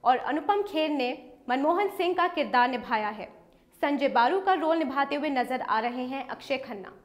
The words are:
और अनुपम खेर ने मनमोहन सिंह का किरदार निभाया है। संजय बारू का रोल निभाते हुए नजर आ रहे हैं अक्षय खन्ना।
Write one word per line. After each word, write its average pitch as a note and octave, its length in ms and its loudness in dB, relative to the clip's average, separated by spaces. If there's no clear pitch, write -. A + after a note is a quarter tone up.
और B3 120 6
अनुपम D#4+ 460 0
खेर D#4 280 0
ने C4 400 -4
मनमोहन D#4+ 400 2
सिंह F4+ 260 0
का F4+ 140 2
किरदार B3 400 2
निभाया A3+ 400 -2
है। G#3 200 -10
संजय C#4+ 280 2
बारू B3 320 4
का F#4+ 140 2
रोल D#4+ 220 2
निभाते C#4+ 380 0
हुए D4 160 -2
नजर B3+ 300 -2
आ A3 200 0
रहे A#3+ 220 -4
हैं C4+ 260 -8
अक्षय - 300 -6
खन्ना। G3+ 340 -12